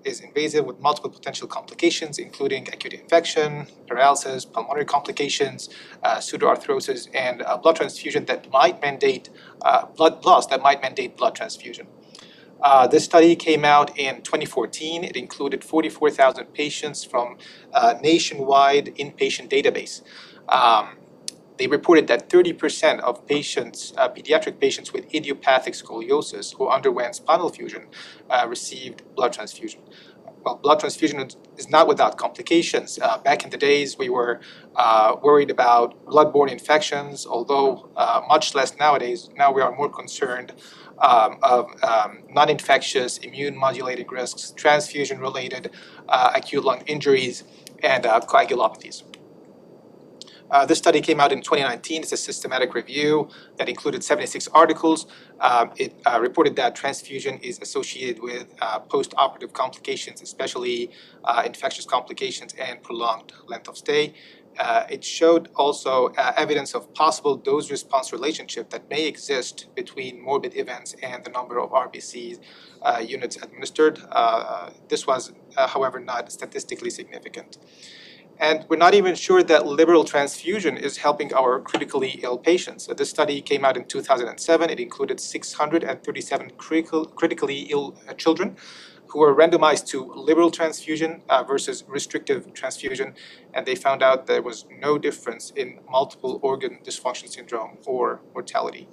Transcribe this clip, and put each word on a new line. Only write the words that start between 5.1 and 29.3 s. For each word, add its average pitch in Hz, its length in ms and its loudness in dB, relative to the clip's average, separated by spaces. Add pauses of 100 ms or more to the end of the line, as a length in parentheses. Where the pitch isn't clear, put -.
uh, 113 140 0
pseudoarthrosis, 135 960 -2
and, 127 300 -4
uh, 107 160 -2
blood 160 180 4
transfusion 143 500 -4
that - 240 -6
might 160 300 4
mandate, 139 480 -2 (340)
uh, 123 240 4
blood 160 380 2
loss 170 220 6
that 131 160 -2
might 139 180 4
mandate 127 360 -6
blood 120 180 0
transfusion. 117 520 -12 (760)
Uh, 135 240 8
this 156 180 4
study 165 320 8
came 156 260 2
out 147 360 6
in 135 240 -4
twenty 147 240 -4
fourteen. 156 580 -6
It - 120 -8
included 135 460 -8
forty-four 156 480 0
thousand 131 440 2
patients 147 500 -6
from 120 320 -4 (380)
a 123 260 4
nationwide 139 960 4
inpatient 135 540 -4
database. - 500 0 (480)
Um, 113 480 4 (600)
they 127 80 -2
reported 147 400 4
that - 240 0
thirty 170 240 6
percent - 480 0
of - 240 -4
patients, 139 720 -6
uh, 127 100 2
pediatric 151 520 -2
patients - 340 -2
with - 200 -10
idiopathic 135 600 0
scoliosis 120 840 -4
who 131 120 -2
underwent 131 480 0
spinal 165 340 0
fusion, - 380 -14 (420)
uh, 123 180 2
received 120 540 -12 (120)
blood 123 200 -2